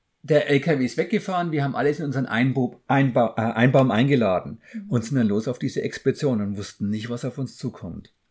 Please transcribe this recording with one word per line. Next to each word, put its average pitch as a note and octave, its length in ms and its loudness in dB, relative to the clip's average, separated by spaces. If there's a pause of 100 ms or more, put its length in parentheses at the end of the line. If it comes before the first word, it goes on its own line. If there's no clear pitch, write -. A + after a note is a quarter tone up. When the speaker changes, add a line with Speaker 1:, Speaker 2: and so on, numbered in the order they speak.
(220)
Speaker 1:
der D3 280 2
L C#3+ 80 6
K C#3+ 220 2
W B2+ 40 0
ist A#2+ 120 -4
weggefahren, F3 560 -2
wir D3 100 0
haben C3 140 -2
alles C#3+ 240 0
in D3+ 60 -4
unseren C3+ 200 -2
Einbo-, B2 600 0
Einba-, C3 480 4
äh, A2 160 0
Einbaum B2+ 400 4
eingeladen A2 680 2 (140)
Speaker 2:
Mhm. G3+ 160 -10
Speaker 1:
und A#2+ 140 0
sind C3+ 140 -2
dann A2+ 100 2
los G#2 180 0
auf B2 140 -4
diese - 220 -4
Expedition B2+ 580 -2
und G2+ 160 -4
wussten G2+ 340 -6
nicht, A2 200 -6
was A#2+ 140 -8
auf B2+ 140 -8
uns B2+ 180 -8
zukommt. - 560 -10 (180)